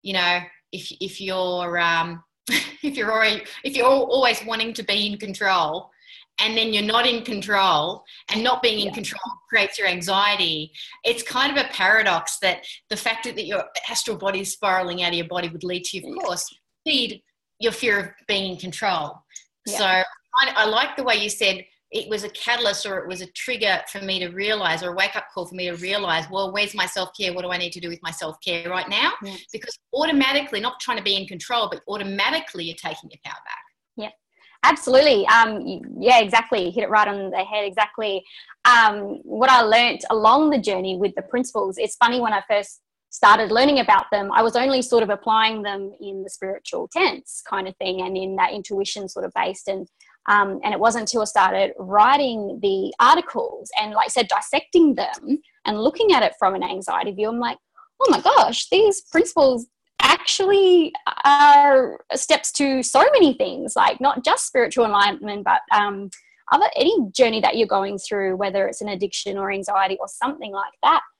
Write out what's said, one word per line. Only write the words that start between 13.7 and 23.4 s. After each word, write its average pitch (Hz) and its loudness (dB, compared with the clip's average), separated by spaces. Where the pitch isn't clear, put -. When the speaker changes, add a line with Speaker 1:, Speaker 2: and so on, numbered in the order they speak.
Speaker 1:
astral 220 -6
body 190 -4
is 190 -8
spiraling 185 -2
out 175 0
of 170 -4
your 170 -4
body 175 -6
would 170 -14
lead 180 -8
to, 190 -8
of - -12
Speaker 2:
Yeah. - -14
Speaker 1:
course, 175 -6
feed 240 -2
your 220 -2
fear 208 -2
of 175 -10
being 196 -4
in 180 -10
control. 175 -6
Speaker 2:
Yeah. 214 -8
Speaker 1:
So 208 0
I, 185 2
I 214 4
like 233 0
the 269 -6
way 233 2
you 208 -4
said 190 -4
it 208 -10
was 208 -6
a 208 -10
catalyst 233 -4
or 190 -6
it - -8
was 185 -10
a 185 -14
trigger 202 -2